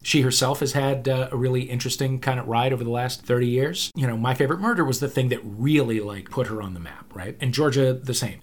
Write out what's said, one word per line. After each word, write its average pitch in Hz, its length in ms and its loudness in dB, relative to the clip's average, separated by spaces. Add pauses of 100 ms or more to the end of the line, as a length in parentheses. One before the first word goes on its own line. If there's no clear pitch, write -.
She 143 200 4
herself 131 360 2
has 135 140 -2
had, 135 340 0
uh, 131 240 0
a 135 60 -2
really 127 240 2
interesting 127 580 -2
kind 127 180 0
of 120 120 -6
ride 123 240 2
over 120 100 -2
the 117 60 -4
last 123 320 -4
thirty 123 260 2
years. 131 480 0
You 131 120 0
know, 113 100 -2
My 123 160 2
Favorite 143 260 2
Murder 208 240 2
was 131 160 0
the 139 80 -2
thing 127 220 0
that 117 120 -2
really, 113 600 2
like, 101 280 -8
put - 180 -2
her 107 140 -6
on 95 120 -6
the 87 80 -10
map, - 340 -16
right? 98 240 -10
And 127 140 -2
Georgia, 135 400 4
the 127 200 -4
same. 101 300 -4